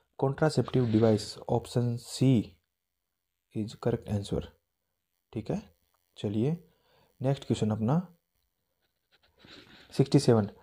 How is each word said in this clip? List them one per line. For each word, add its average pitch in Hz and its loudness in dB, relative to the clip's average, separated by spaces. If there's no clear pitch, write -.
contraceptive 135 0
device, 110 2
option 120 -2
C 127 2
is 110 -6
correct 113 -2
answer, 101 -6
ठीक 110 -8
है। 196 -6
चलिए 110 -2
नेक्स्ट 135 -2
क्वेश्चन 107 0
अपना 120 0
सिक्सटी 143 4
सेवन, 113 4